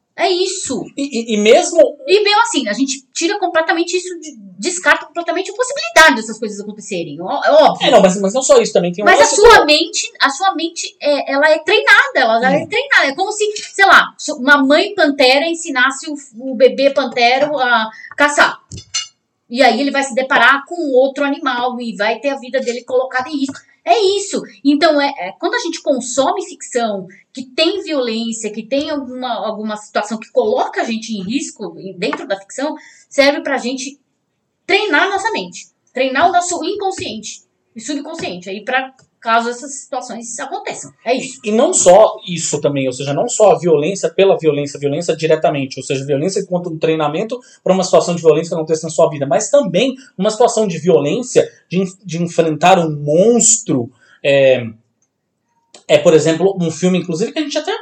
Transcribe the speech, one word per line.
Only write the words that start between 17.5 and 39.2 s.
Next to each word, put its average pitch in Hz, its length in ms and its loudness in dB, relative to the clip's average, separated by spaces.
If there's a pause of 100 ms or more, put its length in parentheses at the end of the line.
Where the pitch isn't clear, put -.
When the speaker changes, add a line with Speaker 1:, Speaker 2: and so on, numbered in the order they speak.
Speaker 1:
caçar. - 460 0 (880)
E 240 140 2
aí 240 180 4
ele 277 100 0
vai 277 120 -2
se 226 120 -6
deparar 262 520 2
com 320 260 -4
outro 269 320 2
animal 247 560 -4
e 226 160 -8
vai 220 220 -2
ter 277 100 -4
a 277 100 -4
vida 247 220 -6
dele 233 240 -6
colocada 254 460 -4
em 302 80 -4
risco. 262 200 -6 (260)
É - 160 2 (160)
isso. 381 240 -6 (240)
Então, 294 360 4
é, 277 80 0 (100)
é, 185 220 -10
quando 392 140 -4
a 480 40 -2
gente 349 240 -8
consome 294 640 -2
ficção 214 600 -6 (260)
que 254 100 -12
tem 349 400 -2
violência, 226 720 -6
que 220 100 -10
tem 294 280 -4
alguma, 254 560 -8
alguma 214 300 -8
situação 214 420 -6
que - 120 -20
coloca 240 500 -2
a 311 40 -2
gente 226 280 -6
em 202 100 -6
risco 208 560 -8
em, 180 200 -14
dentro 247 300 -6
da 196 100 -4
ficção, 302 380 -8 (320)
serve 285 340 2
pra 277 160 -4
gente 262 400 -8 (680)
treinar 381 440 2
nossa 392 220 -2
mente, 180 340 -8 (260)
treinar 269 360 0
o 370 40 -2
nosso 349 320 -2
inconsciente 370 800 -8 (320)
e 226 60 -16
subconsciente, 277 680 -10
aí 202 160 -10
pra 262 300 -4 (240)
caso 226 320 0